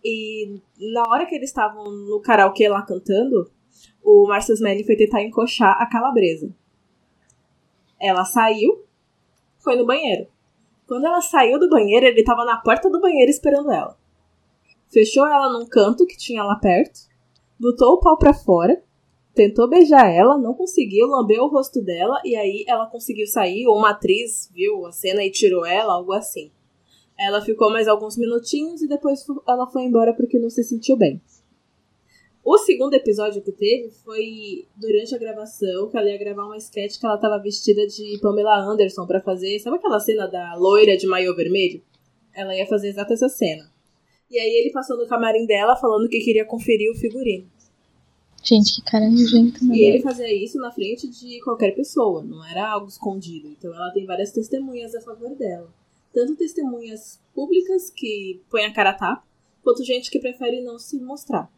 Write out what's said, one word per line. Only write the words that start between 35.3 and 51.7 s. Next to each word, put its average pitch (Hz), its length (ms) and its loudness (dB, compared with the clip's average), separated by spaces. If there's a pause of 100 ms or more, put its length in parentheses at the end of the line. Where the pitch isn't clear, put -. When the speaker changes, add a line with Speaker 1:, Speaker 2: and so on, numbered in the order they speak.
Speaker 1:
que 247 80 -8
ela 208 120 -2
ia 202 80 -8
gravar 202 280 -10
uma 214 100 -16
sketch 208 420 -12
que - 80 -10
ela 208 120 -2
tava 214 220 -2
vestida 208 460 -2
de 208 360 -12
Pamela 208 400 2
Anderson 196 440 -2
pra 185 140 -2
fazer, 190 400 -6
sabe 247 160 -6
aquela 302 240 -2
cena 214 280 -2
da 185 280 -10
loira 196 400 6
de 190 120 -4
maiô 185 280 -2
vermelho? 175 460 -2 (520)
Ela 190 220 -8
ia 185 100 -4
fazer 202 240 -4
exata 202 240 -6
essa 254 140 0
cena. 160 420 -6 (600)
E 247 100 -4
aí 226 100 -2 (120)
ele - 100 -2
passou 262 260 -6
no 240 100 -6
camarim 226 380 0
dela 214 300 0
falando 226 320 -2
que 233 120 -4
queria 220 260 -2
conferir 226 460 -4
o 226 40 -12
figurino. 226 540 -8 (960)
Speaker 2:
Gente, 208 320 4
que - 80 -10
cara 220 260 0
nojento, 233 560 4
né? 240 100 2
Speaker 1:
E 220 80 4
ele 208 180 4
fazia 240 300 -4
isso 208 280 -4
na 247 120 -10
frente 226 380 -8
de 240 340 -20
qualquer 226 320 -2